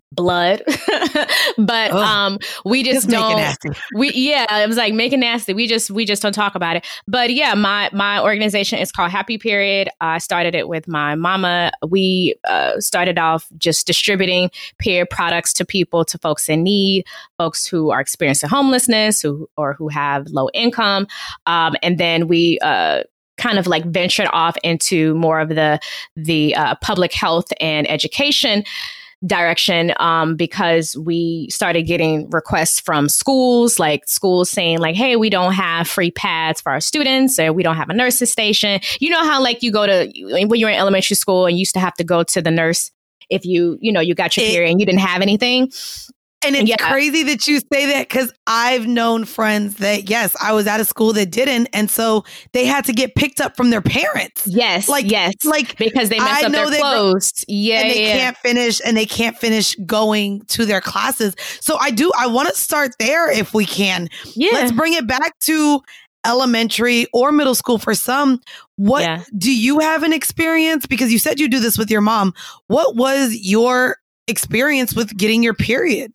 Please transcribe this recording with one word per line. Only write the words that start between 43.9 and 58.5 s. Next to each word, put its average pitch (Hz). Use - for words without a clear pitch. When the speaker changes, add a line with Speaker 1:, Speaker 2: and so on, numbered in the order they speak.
Speaker 1:
know, 175
you 170
got 170
your 208
Speaker 2:
It 220
Speaker 1:
period 170
and 185
you 208
didn't 190
have 185
anything. 247
Speaker 2:
And 277
it's 214
Speaker 1:
Yeah. 220
Speaker 2:
crazy 285
that 277
you 294
say 285
that, 269
'cause 254
I've 233
known 233
friends 208
that, 202
yes, 214
I 208
was 214
at 214
a -
school 220
that 202
didn't. 247
And 208
so 220
they 247
had 277
to -
get 254
picked -
up -
from 240
their 226
parents. -
Speaker 1:
Yes, 202
Speaker 2:
Like, 269
Speaker 1:
yes, 196
Speaker 2:
like, 302
Speaker 1:
because 226
they 220
messed 202
Speaker 2:
I -
Speaker 1:
up 285
Speaker 2:
know 302
Speaker 1:
their 294
Speaker 2:
they 294
Speaker 1:
clothes. 208
Yeah, 214
Speaker 2:
and 220
they 214
Speaker 1:
yeah. 214
Speaker 2:
can't 254
finish, 240